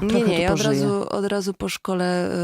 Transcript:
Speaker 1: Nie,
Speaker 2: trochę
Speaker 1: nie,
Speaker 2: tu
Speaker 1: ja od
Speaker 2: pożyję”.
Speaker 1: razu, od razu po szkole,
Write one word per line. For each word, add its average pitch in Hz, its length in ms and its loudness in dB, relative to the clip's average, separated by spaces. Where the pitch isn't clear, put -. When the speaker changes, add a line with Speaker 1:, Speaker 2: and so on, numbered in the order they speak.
Speaker 1:
Nie, 202 80 0
Speaker 2:
trochę 233 180 4
Speaker 1:
nie, 175 80 4
Speaker 2:
tu 165 60 2
Speaker 1:
ja 180 120 2
od - 80 0
Speaker 2:
pożyję”. - 220 2
Speaker 1:
razu, 202 260 0
od 202 160 -2
razu 202 280 -2
po 190 160 -6
szkole, 180 640 -2